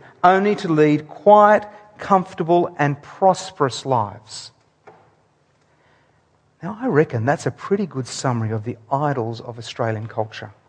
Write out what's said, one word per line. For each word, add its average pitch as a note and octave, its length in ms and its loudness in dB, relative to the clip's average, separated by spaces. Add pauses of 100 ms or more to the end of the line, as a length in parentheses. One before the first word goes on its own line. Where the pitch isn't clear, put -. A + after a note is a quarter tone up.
(240)
only G3 340 4
to G3 100 -6
lead D3+ 420 2
quiet, G#3 560 6 (320)
comfortable F3 800 0
and D3 240 -2
prosperous - 840 -2
lives." A2+ 640 -6 (2000)
Now, G#3 180 -12
I C4 80 -6
reckon C#3+ 380 0
that's D3 200 -2
a B2 60 -4
pretty G3+ 340 -4
good C3 220 -8
summary A#2 440 -4
of A2 120 -6
the A2+ 140 -10 (140)
idols B2 500 -4
of A#2 160 -16
Australian A2+ 500 -6
culture. A2 440 -10 (180)